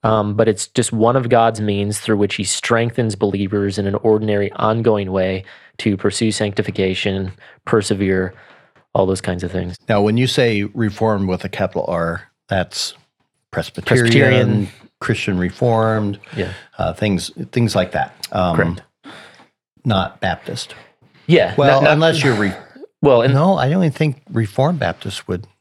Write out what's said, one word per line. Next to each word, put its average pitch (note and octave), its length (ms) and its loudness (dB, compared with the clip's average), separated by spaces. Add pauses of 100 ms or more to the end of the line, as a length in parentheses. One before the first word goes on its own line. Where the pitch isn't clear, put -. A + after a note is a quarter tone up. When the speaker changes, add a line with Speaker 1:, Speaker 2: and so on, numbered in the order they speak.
Speaker 1:
um, G#2+ 320 2
but A2 120 4
it's G#2 200 -2
just - 240 -2
one A2+ 240 4
of B2 140 0
God's A2+ 320 4
means G2+ 380 -2
through G#2+ 180 0
which G2+ 180 0
he G2+ 80 -4
strengthens A2+ 720 -2
believers G2+ 640 -2
in G2 80 -2
an G2 80 -2
ordinary, G#2+ 560 2
ongoing A2 600 0
way F#2+ 340 -2 (340)
to G2+ 180 0
pursue A2 340 0
sanctification, G2 1000 -2 (340)
persevere, F#2+ 680 0 (600)
all F#2+ 120 4
those F#2 160 -2
kinds F2+ 220 -6
of F2 80 -6
things. F2+ 260 -6 (120)
Speaker 2:
Now, G#2 120 2
when G#2+ 160 2
you B2+ 100 0
say A#2 360 0
Reformed G#2 640 -2
with F#2 160 -4
a F#2+ 60 -8
capital - 380 -4
R, E2+ 420 -4 (200)
that's - 440 -4 (580)
Presbyterian, - 540 0
Speaker 1:
Presbyterian. A#2 640 4 (340)
Speaker 2:
Christian G#2 360 -2
Reformed, A2 840 0 (160)
Speaker 1:
Yeah. F#2 180 -6 (240)
Speaker 2:
uh, E2 160 -2
things, G2 380 -2 (200)
things A#2 240 0
like F#2 180 0
that. - 200 -4 (200)
Um, F2+ 220 0
Speaker 1:
Correct. E2+ 260 -2 (1040)
Speaker 2:
not F#2+ 340 -2
Baptist. - 560 -6 (520)
Speaker 1:
Yeah, C#3 300 4
Speaker 2:
Well, C#3 240 4
Speaker 1:
not, - 40 2
not D3+ 80 6
Speaker 2:
unless D#3+ 300 2
you're B2+ 120 4
re- G2+ 180 0 (480)
Speaker 1:
well, B2+ 200 6
and C3 120 2
Speaker 2:
No, E3+ 240 4
I C3 120 0
don't F3+ 140 2
even D#3 80 2
think D3+ 380 -2
Reformed C3 500 0
Baptists - 480 -6
would. F#2+ 200 -6 (140)